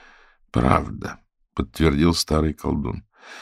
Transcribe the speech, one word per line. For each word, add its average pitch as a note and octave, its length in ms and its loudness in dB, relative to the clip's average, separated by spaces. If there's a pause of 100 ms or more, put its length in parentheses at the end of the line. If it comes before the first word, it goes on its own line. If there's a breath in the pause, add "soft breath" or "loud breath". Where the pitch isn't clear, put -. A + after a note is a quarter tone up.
(520 soft breath)
"Правда", — - 680 0 (340)
подтвердил D#2 600 2
старый D#2 400 0
колдун. D2 520 -6 (360 loud breath)